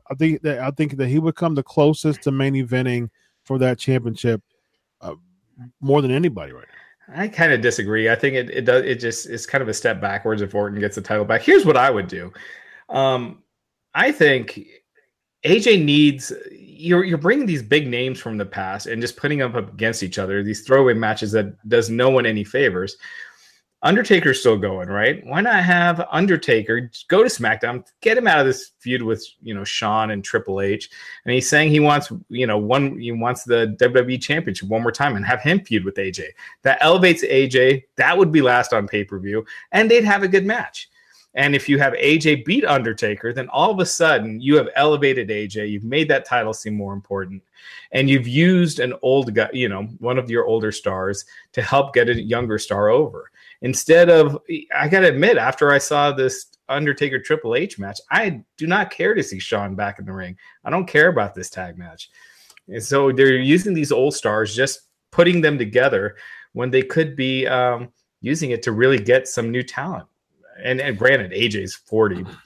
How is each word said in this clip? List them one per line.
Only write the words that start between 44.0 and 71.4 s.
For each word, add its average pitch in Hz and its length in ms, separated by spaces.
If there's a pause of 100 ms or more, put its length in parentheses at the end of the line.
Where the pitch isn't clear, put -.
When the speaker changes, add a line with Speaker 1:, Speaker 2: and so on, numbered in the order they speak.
Speaker 2:
you 143 160
have 131 180
elevated 139 540
A 107 160
J, 104 220
you've 104 160
made 147 260
that 139 160
title 113 260
seem 107 220
more 101 200
important, 95 500 (480)
and 135 180
you've 131 180
used 170 520
an 123 240
old 127 320
guy, 107 180
you 127 160
know, 98 140 (160)
one 123 180
of 120 140
your 117 160
older 110 240
stars 98 540 (260)
to 120 100
help 139 320
get 120 160
a 117 100
younger 113 380
star 104 320
over. 123 400 (320)
Instead 160 500
of, 151 260 (380)
I 143 120
gotta 185 200
admit, 151 300
after 127 340
I 139 80
saw 147 320
this 131 340 (240)
Undertaker 139 500
Triple 127 360
H 165 240
match, 98 200 (120)
I 175 320 (120)
do 156 120
not 185 240
care 202 240
to 175 80
see 95 160
Shawn 101 340
back 101 240
in 98 80
the 95 80
ring. 92 240 (260)
I - 60
don't 175 160
care 151 220
about 107 260
this 92 160
tag 90 260
match. 85 360 (560)
And 107 160
so 139 280
they're 131 240
using 170 380
these 151 180
old 139 220
stars, 107 420
just 131 260 (280)
putting 175 320
them 151 160
together 110 600 (360)
when 123 160
they 131 140
could 151 320
be, 131 320
um, 123 420 (320)
using 143 300
it 117 100
to 117 120
really 127 260
get 120 280
some 113 220
new 127 140
talent. 139 440 (560)
And, 127 160
and 135 160
granted, 110 380
A 113 140